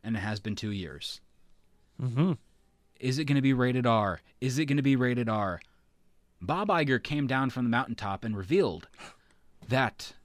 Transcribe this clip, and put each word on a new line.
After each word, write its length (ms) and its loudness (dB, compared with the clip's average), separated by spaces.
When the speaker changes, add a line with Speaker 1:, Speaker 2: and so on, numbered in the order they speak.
Speaker 1:
and 140 -2
it 40 -2
has 200 -4
been 160 -6
two 160 -6
years, 480 -8
Speaker 2:
Mm-hmm. 320 2
Speaker 1:
"Is 180 -2
it 80 -2
gonna 160 2
be 100 4
rated 340 2
R? 360 2
Is 180 -2
it 60 0
gonna 180 2
be 140 4
rated 320 0
R?" 320 -2
Bob 260 -2
Iger 340 4
came 240 -2
down 220 0
from 160 -2
the 60 2
mountaintop 520 -2
and 140 -4
revealed 520 0
that 460 -2